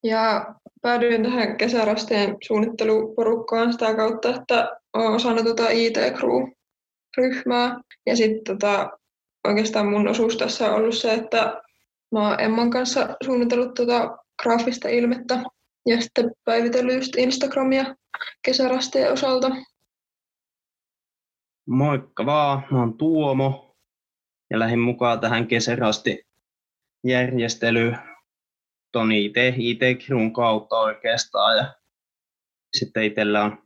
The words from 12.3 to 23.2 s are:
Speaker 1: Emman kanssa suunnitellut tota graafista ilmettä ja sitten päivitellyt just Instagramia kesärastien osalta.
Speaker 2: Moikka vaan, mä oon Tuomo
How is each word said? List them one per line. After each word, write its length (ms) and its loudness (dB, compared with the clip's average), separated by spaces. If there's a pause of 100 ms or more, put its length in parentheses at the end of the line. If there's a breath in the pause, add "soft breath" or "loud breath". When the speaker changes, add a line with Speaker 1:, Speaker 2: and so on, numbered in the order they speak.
Speaker 1:
Emman 280 2
kanssa 380 0 (160)
suunnitellut 500 0
tota 440 0 (260)
graafista 460 0
ilmettä 540 0 (420)
ja 160 4
sitten 300 0 (140)
päivitellyt 500 2
just 200 -4
Instagramia 800 0 (460 loud breath)
kesärastien 720 0
osalta. 360 0 (2250)
Speaker 2:
Moikka 560 0
vaan, 460 0
mä 80 2
oon 180 -2
Tuomo 720 0 (800)